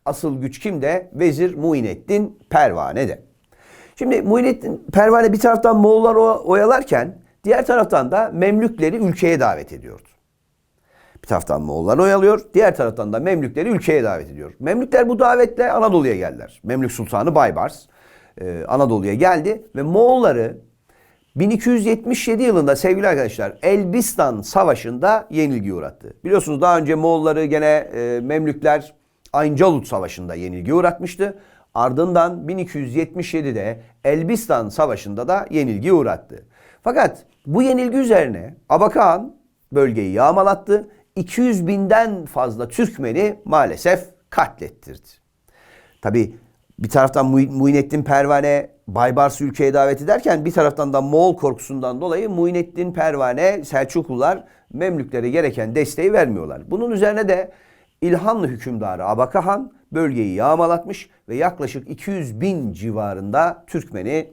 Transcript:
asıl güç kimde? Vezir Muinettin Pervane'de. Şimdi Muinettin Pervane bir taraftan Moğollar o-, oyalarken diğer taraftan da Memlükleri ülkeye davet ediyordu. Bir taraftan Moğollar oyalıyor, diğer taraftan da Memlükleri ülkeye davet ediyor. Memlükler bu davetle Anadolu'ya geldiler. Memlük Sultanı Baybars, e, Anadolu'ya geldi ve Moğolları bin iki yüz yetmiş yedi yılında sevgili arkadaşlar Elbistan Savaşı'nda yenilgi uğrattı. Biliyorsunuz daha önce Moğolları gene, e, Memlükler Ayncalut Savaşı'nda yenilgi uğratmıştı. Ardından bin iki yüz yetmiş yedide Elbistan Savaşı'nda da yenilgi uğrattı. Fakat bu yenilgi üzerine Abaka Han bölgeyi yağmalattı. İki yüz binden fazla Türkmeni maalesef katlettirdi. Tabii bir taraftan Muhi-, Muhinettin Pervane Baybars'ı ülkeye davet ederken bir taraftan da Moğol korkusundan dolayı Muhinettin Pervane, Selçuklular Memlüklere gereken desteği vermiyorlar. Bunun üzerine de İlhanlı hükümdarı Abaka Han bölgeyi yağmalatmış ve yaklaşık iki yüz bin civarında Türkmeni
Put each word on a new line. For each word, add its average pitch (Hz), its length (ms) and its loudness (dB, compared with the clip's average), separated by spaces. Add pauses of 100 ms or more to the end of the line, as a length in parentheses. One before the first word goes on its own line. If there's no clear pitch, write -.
asıl 139 360 -6
güç 135 180 -8
kimde? 180 560 -4
Vezir 170 400 0
Muinettin 156 840 -2 (120)
Pervane'de. 92 720 0 (720)
Şimdi 247 260 0
Muinettin 240 680 0
Pervane 220 400 6
bir 220 60 0
taraftan 233 380 4
Moğollar 220 380 6
o-, 220 300 4
oyalarken 202 720 2 (260)
diğer 247 220 2
taraftan 180 440 2
da 208 240 0
Memlükleri 202 640 0
ülkeye 175 440 0
davet 87 320 -2
ediyordu. 58 360 -18 (1120)
Bir - 60 -16
taraftan 76 340 -2
Moğollar 82 360 0
oyalıyor, 196 420 4 (140)
diğer 196 220 4
taraftan 110 360 -4
da 113 60 -2
Memlükleri 156 500 -2
ülkeye 156 360 0
davet 80 260 -6
ediyor. 73 300 -16
Memlükler 240 480 0
bu 240 100 -2
davetle 240 540 2
Anadolu'ya 175 440 2
geldiler. 69 480 -8
Memlük 123 280 -2
Sultanı 120 420 -2
Baybars, 107 520 0 (540)
e, 87 280 -8
Anadolu'ya 110 460 2
geldi 180 480 0 (140)
ve 135 60 -4
Moğolları 175 760 2 (800)
bin 185 140 2
iki 233 200 0
yüz 226 160 2
yetmiş 226 420 -2
yedi 226 140 0
yılında 160 340 4
sevgili 190 320 0
arkadaşlar 113 540 -2
Elbistan 180 800 0
Savaşı'nda 170 880 0
yenilgi 131 440 -2
uğrattı. - 400 -12 (100)
Biliyorsunuz 160 360 0
daha 175 180 4
önce 156 160 0
Moğolları 156 500 2
gene, 151 500 2
e, 120 280 -4
Memlükler 147 720 -2 (380)
Ayncalut 151 540 2
Savaşı'nda 90 480 -8
yenilgi 90 400 -6
uğratmıştı. 180 640 -2 (360)
Ardından 165 720 0
bin 190 100 -6
iki 175 200 -8
yüz 127 180 -8
yetmiş 165 380 -6
yedide 117 460 -6 (240)
Elbistan 156 640 0
Savaşı'nda 110 600 -4
da 190 220 -2
yenilgi 131 420 -2
uğrattı. 110 540 0 (360)
Fakat 247 420 0 (220)
bu 165 160 2
yenilgi 254 340 0
üzerine 151 580 0 (140)
Abaka 202 380 4
Han 190 280 0 (380)
bölgeyi 113 400 0
yağmalattı. 196 760 2 (280)
İki 185 240 -4
yüz 214 260 0
binden 196 580 2
fazla 123 440 -6
Türkmeni 190 760 -2
maalesef 175 600 0 (260)
katlettirdi. - 800 -6 (920)
Tabii 110 340 0 (420)
bir 110 100 -6
taraftan 131 380 4
Muhi-, 135 240 4
Muhinettin 139 520 2
Pervane 143 680 2 (180)
Baybars'ı 127 560 0
ülkeye 135 300 0
davet 139 280 2
ederken 180 420 0
bir 170 80 -4
taraftan 147 400 0
da 135 80 2
Moğol 160 360 2
korkusundan 127 640 -6
dolayı 180 300 -4
Muhinettin 175 640 -4
Pervane, 156 720 0
Selçuklular 143 800 -2 (280)
Memlüklere 127 580 -4
gereken 123 440 -2
desteği 151 380 0
vermiyorlar. 90 580 -2
Bunun 233 200 -4
üzerine 208 380 0
de 190 220 -2 (500)
İlhanlı 175 460 0
hükümdarı 110 580 -8
Abaka 127 420 0
Han 214 260 -4 (200)
bölgeyi 127 420 -2
yağmalatmış 165 760 0 (180)
ve 117 80 -8
yaklaşık 139 540 -6
iki 139 200 -12
yüz 135 300 -8
bin 156 320 -4
civarında 104 920 -4
Türkmeni 147 680 -6